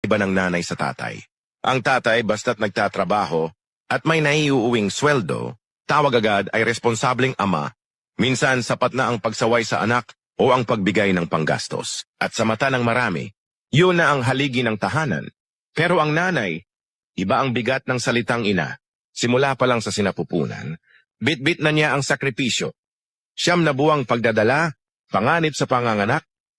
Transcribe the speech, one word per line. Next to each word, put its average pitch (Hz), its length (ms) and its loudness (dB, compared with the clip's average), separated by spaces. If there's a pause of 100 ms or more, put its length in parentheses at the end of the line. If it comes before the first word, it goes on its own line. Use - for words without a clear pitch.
Iba 104 160 2
ng 95 120 0
nanay 90 300 0
sa 85 160 -8
tatay. 60 400 -6 (480)
Ang 127 160 0
tatay, 120 400 2
basta't 107 400 -2
nagtatrabaho 95 880 -2 (400)
at 131 160 -2
may 160 160 2
naiuuwing 131 680 2
sweldo, 127 680 0 (300)
tawag 143 320 4
agad 104 240 2 (100)
ay 110 80 2
responsableng 120 800 0
ama. 85 340 -2 (460)
Minsan, 131 420 0
sapat 120 320 -2
na 123 160 0
ang 117 80 -2
pagsaway 113 480 0
sa 87 160 -2
anak 117 320 0 (240)
o 123 160 4
ang 127 80 2
pagbigay 101 540 2
ng 85 100 -2
panggastos. - 800 -4 (140)
At 92 140 -4
sa 110 120 0
mata 113 240 0
ng 123 160 0
marami, 113 480 -2 (400)
yun 175 240 4
na 147 160 4
ang 135 80 0
haligi 131 400 0
ng 113 160 0
tahanan. 101 480 -2 (480)
Pero 175 240 2
ang 151 160 2
nanay, 135 480 -2 (560)
iba 113 240 0
ang 135 80 0
bigat 123 400 -2
ng 127 80 0
salitang 117 480 0
ina. 90 320 -2 (320)
Simula 131 480 0
pa 127 80 2
lang 120 160 0
sa 104 80 -4
sinapupunan, 78 880 -4 (400)
bit-bit 139 400 0
na 151 160 0
niya 151 160 2
ang 135 160 -2
sakripisyo. 131 640 -2 (640)
Siyam 175 320 2
na 147 80 2
buwang 147 320 2
pagdadala, 120 720 2 (320)
panganib 151 480 0
sa 139 80 0
panganganak, 120 560 0 (360)